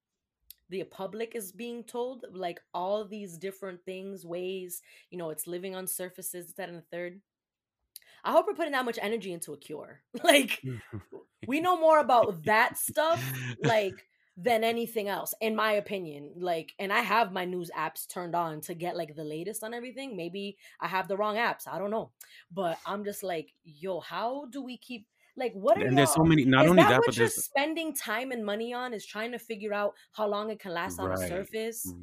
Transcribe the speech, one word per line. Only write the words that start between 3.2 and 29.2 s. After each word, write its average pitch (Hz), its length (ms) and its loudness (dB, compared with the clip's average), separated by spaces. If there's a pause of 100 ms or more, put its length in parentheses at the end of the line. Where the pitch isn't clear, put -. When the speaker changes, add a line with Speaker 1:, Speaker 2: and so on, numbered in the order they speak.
Speaker 1:
different 190 480 -10
things, 190 400 -10
ways, 180 560 -8 (280)
you 180 80 -14
know, 170 120 -6
it's 151 180 -8
living 180 280 -8
on 185 120 -8
surfaces, 180 680 -10
that, 185 120 -8
and 170 120 -14
the - 20 -16 (100)
third. 175 300 -8 (1040)
I - 60 0
hope 330 160 6
we're 415 80 0
putting 311 180 -2
that 254 100 0
much 233 180 -4
energy 202 300 -4
into 165 220 -10
a 143 40 -12
cure. - 500 -14
<laughs> - 160 -10
Like, 285 380 6 (420)
Speaker 2:
<laughs> - 440 -18
Speaker 1:
we 277 140 0
know 359 180 4
more 320 200 8
about 226 440 6
that 220 340 4
stuff, 320 460 2 (240)
Speaker 2:
<laughs> 123 160 -8
Speaker 1:
like, 202 420 2 (300)
than 220 300 2
anything 226 420 0
else, - 320 -4
in 220 160 0
my 214 160 2
opinion. 175 640 -4
Like, 170 420 -2
and 196 140 -4
I 214 80 4
have 214 320 2
my 185 140 -2
news 180 300 -6
apps 160 300 -4
turned 175 300 -6
on 160 260 -2
to 170 140 -10
get, 170 220 -6
like, 156 180 -8
the 160 80 -10
latest 165 400 -8
on 220 100 -8
everything. 240 440 -10
Maybe 190 400 -8 (240)
I 160 60 -2
have 185 200 -2
the 196 80 -4
wrong 208 220 0
apps. 226 280 -2
I 147 140 -8
don't 202 120 -4
know. 214 200 -4 (400)
But 175 340 -2
I'm 202 200 -4
just 202 180 -8
like, 170 300 -6 (100)
"Yo, 165 380 -8
how 233 440 -6
do 262 160 -10
we 254 160 -10
keep, 233 300 -14 (280)
like, 247 180 -4
what 214 260 4
are - 60 0
Speaker 2:
And 127 120 2
there's 139 160 8
so 160 80 4
Speaker 1:
y'all, 165 60 6
Speaker 2:
many, 156 180 8
not 131 200 8
Speaker 1:
is 165 60 10
Speaker 2:
only 175 120 10
Speaker 1:
that - 60 8
Speaker 2:
that, 127 100 8
Speaker 1:
what - 80 6
Speaker 2:
but - 100 2
Speaker 1:
you're 117 120 4
Speaker 2:
there's - 160 -4
Speaker 1:
spending 311 500 0
time 240 360 -4
and 233 140 -4
money 220 280 -4
on, 247 200 -6
is 202 140 -8
trying 226 240 -6